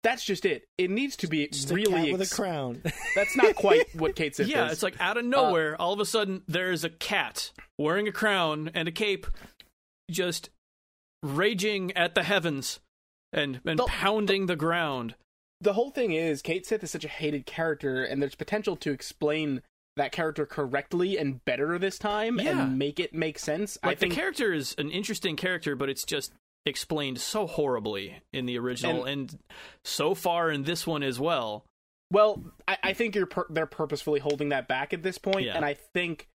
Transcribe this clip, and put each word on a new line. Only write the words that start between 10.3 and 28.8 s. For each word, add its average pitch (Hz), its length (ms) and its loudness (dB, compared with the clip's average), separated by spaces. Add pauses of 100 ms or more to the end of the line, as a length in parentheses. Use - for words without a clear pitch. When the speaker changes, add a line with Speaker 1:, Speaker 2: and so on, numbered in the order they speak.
Speaker 3:
raging 190 720 0
at 175 180 2
the 180 80 4
heavens 160 560 0 (540)
and, 143 320 -2
and 160 140 2
Speaker 1:
The - 80 4
Speaker 3:
pounding 196 600 2
the 175 100 0
ground. 147 600 0 (440)
Speaker 1:
The 202 120 4
whole 247 180 2
thing 233 220 0
is, 156 300 0
Cait 180 220 -2
Sith 214 200 -2
is - 80 -8
such 143 120 -8
a 151 40 -8
hated 147 360 -2
character, 143 600 -2
and 139 180 0
there's 135 140 -2
potential 202 400 -2
to 151 160 -2
explain 147 680 -2 (340)
that 139 160 0
character 156 340 0
correctly 170 720 0
and 135 260 -2
better 143 320 0
this 190 220 -2
time 214 400 0
Speaker 3:
Yeah. 285 240 2
Speaker 1:
and 269 160 2
make 143 220 0
it 170 120 -2
make 160 280 -2
sense. 180 420 -2
Speaker 3:
Like, - 140 2
Speaker 1:
I - 40 -10
think 180 140 2
Speaker 3:
the 294 60 0
character 285 320 0
is 143 260 -4
an 151 120 -2
interesting 190 440 -4
character, 170 400 -2
but 135 140 -2
it's 139 160 -4
just - 280 -4 (340)
explained 143 540 -2
so 214 260 -2
horribly 107 720 -2 (160)
in 131 140 -4
the 123 120 -2
original 127 460 -2